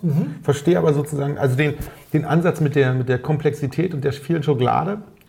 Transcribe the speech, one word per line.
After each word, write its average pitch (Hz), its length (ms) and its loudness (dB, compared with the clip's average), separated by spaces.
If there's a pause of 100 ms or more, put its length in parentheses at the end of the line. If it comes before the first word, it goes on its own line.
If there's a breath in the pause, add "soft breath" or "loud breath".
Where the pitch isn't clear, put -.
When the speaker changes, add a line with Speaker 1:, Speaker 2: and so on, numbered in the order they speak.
Speaker 1:
Mhm. 165 400 0
Speaker 2:
Verstehe 170 340 2
aber 165 160 2
sozusagen, 143 440 -2
also 127 180 2
den, 147 180 0 (400 loud breath)
den 156 100 2
Ansatz 170 380 0
mit 151 140 2
der, 135 180 4
mit 127 160 -2
der 127 100 2
Komplexität 156 720 -2
und 135 100 -6
der 139 100 0
vielen 165 300 -2
Schokolade 135 560 0 (300)